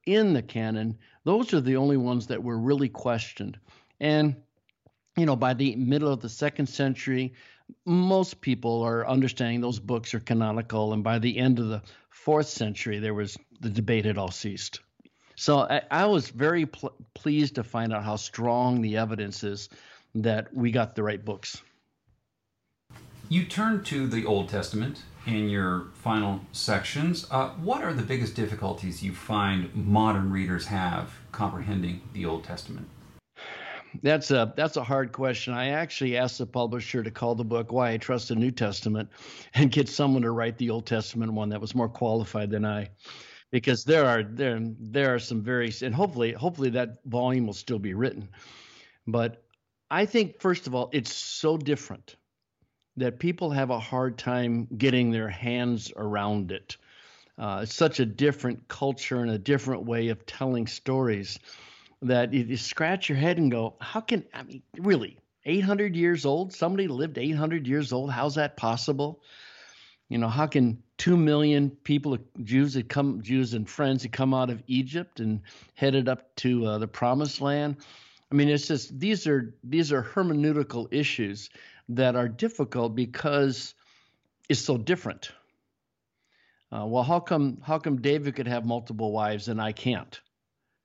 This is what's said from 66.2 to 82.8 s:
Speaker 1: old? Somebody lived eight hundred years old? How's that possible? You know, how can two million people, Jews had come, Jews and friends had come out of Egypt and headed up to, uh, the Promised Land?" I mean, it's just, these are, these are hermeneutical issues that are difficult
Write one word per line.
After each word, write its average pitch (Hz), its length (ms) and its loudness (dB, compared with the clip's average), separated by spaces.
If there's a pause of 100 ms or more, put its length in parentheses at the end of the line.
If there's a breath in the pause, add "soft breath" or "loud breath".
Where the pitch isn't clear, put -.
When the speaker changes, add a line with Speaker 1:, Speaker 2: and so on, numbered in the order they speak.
Speaker 1:
old? 170 280 0
Somebody 190 340 0
lived 143 300 -4
eight 143 180 0
hundred 156 320 0
years 135 260 0
old? 135 180 -2
How's 135 240 -2
that 147 220 0
possible? 143 640 -2 (880 loud breath)
You 120 80 -2
know, 117 120 2
how 147 180 2
can 123 340 4 (160)
two 180 180 4
million 147 540 4
people, 139 480 0 (260)
Jews 131 300 4
had 123 160 -2
come, 139 320 0
Jews 120 320 0
and 107 160 -2
friends 135 340 0
had 120 80 -8
come 135 220 2
out 127 160 2
of 117 180 -6
Egypt 131 520 -2
and 107 220 -2 (340 loud breath)
headed 135 340 2
up - 280 -6
to, 123 280 2
uh, 107 120 0
the 110 100 -2
Promised 131 540 0
Land?" 143 360 0 (540 loud breath)
I - 40 0
mean, 143 120 6
it's 147 200 2
just, 139 320 -4
these 196 260 0
are, 135 380 2
these 143 280 0
are 131 120 2
hermeneutical 147 880 0
issues 110 580 -2 (400 loud breath)
that 123 260 4
are 120 120 2
difficult 120 680 -2